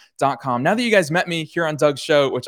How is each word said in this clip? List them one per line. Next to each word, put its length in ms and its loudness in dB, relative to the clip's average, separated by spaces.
dot 220 0
com. 240 -2
Now 120 2
that 80 -2
you 80 0
guys 200 2
met 160 -2
me 160 -4
here 220 -4
on 100 -2
Doug's 260 0
show, 280 2
which 180 -6